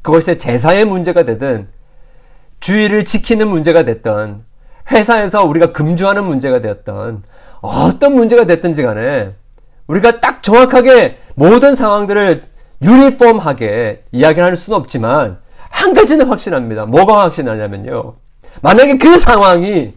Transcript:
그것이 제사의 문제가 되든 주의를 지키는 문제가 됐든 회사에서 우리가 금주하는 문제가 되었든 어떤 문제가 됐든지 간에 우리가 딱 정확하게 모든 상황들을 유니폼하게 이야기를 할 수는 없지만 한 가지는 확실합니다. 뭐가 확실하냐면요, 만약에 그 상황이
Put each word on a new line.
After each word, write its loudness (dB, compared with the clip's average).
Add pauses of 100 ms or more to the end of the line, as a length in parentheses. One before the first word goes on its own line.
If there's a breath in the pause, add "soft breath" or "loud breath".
그것이 0
제사의 0
문제가 -2
되든 -6 (920)
주의를 -2
지키는 -2
문제가 0
됐든 -6 (480)
회사에서 0
우리가 0
금주하는 -2
문제가 -4
되었든 -12 (380 soft breath)
어떤 -2
문제가 2
됐든지 -2
간에 -4 (540)
우리가 0
딱 -4
정확하게 4 (160 soft breath)
모든 4
상황들을 -2 (400)
유니폼하게 2
이야기를 2
할 0
수는 -6
없지만 -4 (300 soft breath)
한 -2
가지는 2
확실합니다. -6
뭐가 2
확실하냐면요, -8 (460 soft breath)
만약에 4
그 6
상황이 2